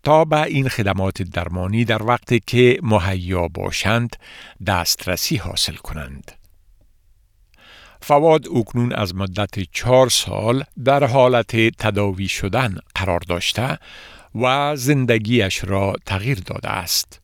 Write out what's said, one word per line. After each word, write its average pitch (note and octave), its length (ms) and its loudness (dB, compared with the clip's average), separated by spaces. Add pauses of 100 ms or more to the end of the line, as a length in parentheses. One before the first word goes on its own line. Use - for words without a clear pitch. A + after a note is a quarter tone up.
تا D#3 220 6
به D#3 180 2
این C3+ 260 0
خدمات G2 540 -2
درمانی F#2 600 -2
در A2 180 0
وقتی A#2+ 440 0
که B2 360 4
مهیا F#2 640 0
باشند F#2+ 680 -2 (500)
دسترسی F#2 720 -2
حاصل E2+ 380 -4
کنند. C#2 580 -12 (1700)
فواد D#3 480 4
اکنون A#2+ 440 0
از F#2+ 220 -4
مدت G2 440 -4 (140)
چهار B2+ 360 4
سال A2 560 -2 (200)
در C#3 200 4
حالت B2 520 2
تداوی G#2 720 0
شدن G2+ 500 -2 (160)
قرار F2+ 260 -2
داشته A2 580 -4 (560)
و C#3 420 0
زندگیش A#2+ 880 2
را G2 300 0 (120)
تغییر G2+ 400 -4
داده - 220 -8
است. - 560 -6